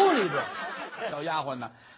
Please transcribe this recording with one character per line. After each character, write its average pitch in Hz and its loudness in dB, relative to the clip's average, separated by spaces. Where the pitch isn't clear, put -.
里 220 4
边 147 -2
儿。 - -6
小 147 -6
丫 160 -2
鬟 139 -4
呐， 120 -8